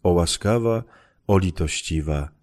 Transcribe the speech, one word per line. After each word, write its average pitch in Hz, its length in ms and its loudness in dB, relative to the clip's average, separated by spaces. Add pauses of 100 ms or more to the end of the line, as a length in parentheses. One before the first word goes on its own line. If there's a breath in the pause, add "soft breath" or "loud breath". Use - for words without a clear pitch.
O 92 80 2
łaskawa, 113 720 0 (440 soft breath)
o 101 120 4
litościwa 78 880 -2 (140)